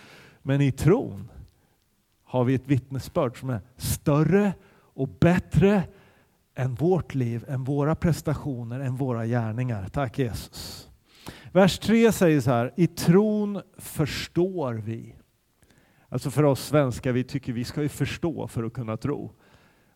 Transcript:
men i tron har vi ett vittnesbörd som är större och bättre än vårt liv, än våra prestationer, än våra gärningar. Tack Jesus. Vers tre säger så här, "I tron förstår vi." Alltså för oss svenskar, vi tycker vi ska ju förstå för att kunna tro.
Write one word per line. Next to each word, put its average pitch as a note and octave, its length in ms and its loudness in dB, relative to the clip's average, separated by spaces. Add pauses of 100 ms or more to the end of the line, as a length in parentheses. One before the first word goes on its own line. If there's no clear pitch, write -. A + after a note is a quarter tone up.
(420)
men C#3 200 2
i C#3 100 4
tron C3 600 0 (920)
har B2+ 200 0
vi C3 120 2
ett B2+ 120 -6
vittnesbörd C3+ 720 -2
som C3 100 -8
är A2+ 120 -4 (160)
större D#3+ 760 2 (400)
och C3+ 160 -4 (100)
bättre F3+ 640 4 (720)
än C3 200 -4
vårt E3 400 0
liv, A#2 320 -2
än C3+ 160 -6
våra C#3+ 320 0
prestationer, C3 840 -4
än C3 160 -4
våra A#2+ 300 -2
gärningar. A2+ 640 -2
Tack C#3 320 -4
Jesus. - 680 -8 (640)
Vers F#3 280 4
tre A3+ 320 4
säger D#3 300 4
så B2 100 0
här, A#2+ 240 0
"I E3+ 120 4
tron G#3 720 2 (160)
förstår E3 960 -4
vi." A2+ 420 -10 (960)
Alltså B2 220 -6
för B2+ 120 2
oss C#3 220 2
svenskar, C3 460 0
vi B2 120 0
tycker C3 300 -8
vi A#2+ 100 -4
ska - 180 -6
ju D3 80 -2
förstå B2+ 580 -6
för A#2+ 160 -6
att A2+ 100 -8
kunna A2 240 -6
tro. B2 340 -6 (640)